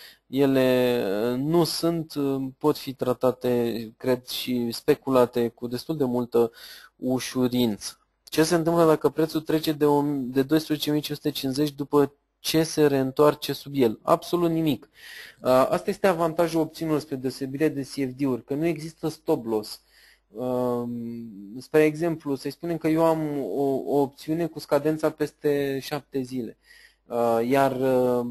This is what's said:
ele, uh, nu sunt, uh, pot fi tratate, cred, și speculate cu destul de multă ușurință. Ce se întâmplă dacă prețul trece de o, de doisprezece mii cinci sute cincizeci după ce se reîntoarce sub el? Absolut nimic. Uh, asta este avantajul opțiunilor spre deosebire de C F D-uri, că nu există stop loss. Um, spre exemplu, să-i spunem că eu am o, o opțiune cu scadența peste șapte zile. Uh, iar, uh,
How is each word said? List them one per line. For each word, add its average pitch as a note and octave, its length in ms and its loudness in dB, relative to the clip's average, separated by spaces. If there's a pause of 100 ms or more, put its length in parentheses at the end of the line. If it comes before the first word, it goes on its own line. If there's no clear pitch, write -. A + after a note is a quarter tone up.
(260)
ele, B2+ 800 2
uh, A2 320 -2
nu D#3 260 2
sunt, E3 500 -2
uh, C#3 280 -2 (160)
pot D3+ 180 2
fi - 180 -10
tratate, A#2+ 1000 -2
cred, B2+ 300 -2
și A#2+ 460 -4
speculate B2+ 760 2
cu - 180 -10
destul B2 300 -8
de D3 80 -2
multă A#2+ 460 2 (460)
ușurință. B2 1000 -2 (260)
Ce - 180 2
se D#3+ 120 0
întâmplă E3+ 320 4
dacă D3+ 220 4
prețul D#3+ 320 -2
trece D#3 320 -2
de D3 140 0
o, D3 200 4
de C3+ 360 0
doisprezece D3+ 480 -2
mii D3+ 100 0
cinci D3 160 -8
sute D3+ 140 -4
cincizeci C#3 440 -2
după C#3+ 400 2 (240)
ce - 240 0
se D#3 240 2
reîntoarce C#3 680 2
sub C#3+ 220 -12
el? A#2+ 280 2
Absolut E3+ 480 0
nimic. D#3+ 400 -2 (520)
Uh, B2+ 80 2
asta C3 400 2
este G3 160 0
avantajul E3 540 2
opțiunilor D#3 400 -2
spre - 160 -8
deosebire C3+ 520 -2
de C#3 140 -4
C B2+ 40 -12
F C3+ 300 -4
D-uri, C3 280 -2
că - 100 -6
nu D3+ 120 -2
există D#3+ 420 -6
stop D3 380 -2
loss. G#2+ 360 -4 (500)
Um, B2 580 -2 (680)
spre D#3 260 2
exemplu, D#3 500 -2
să-i C3+ 160 -6
spunem E3+ 280 -6
că D#3+ 100 -2
eu D#3+ 160 2
am D#3 340 0
o, A#2+ 240 -4 (240)
o C#3 140 2
opțiune D#3 460 -4
cu D#3+ 120 -10
scadența D#3 520 0
peste C#3+ 680 -2
șapte C#3 420 -8
zile. B2 380 -8 (460)
Uh, A#2 440 2
iar, C3+ 320 2
uh, B2+ 500 2